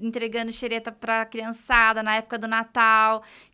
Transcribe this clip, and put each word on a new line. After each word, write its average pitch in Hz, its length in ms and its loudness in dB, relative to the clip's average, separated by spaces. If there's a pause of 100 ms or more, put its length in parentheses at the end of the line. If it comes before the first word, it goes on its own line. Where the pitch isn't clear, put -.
entregando 226 500 -6
xereta 226 400 -8
pra 220 340 -4
criançada 226 760 0
na 214 140 0
época 220 200 -6
do 220 100 -8
Natal, 220 760 2 (300)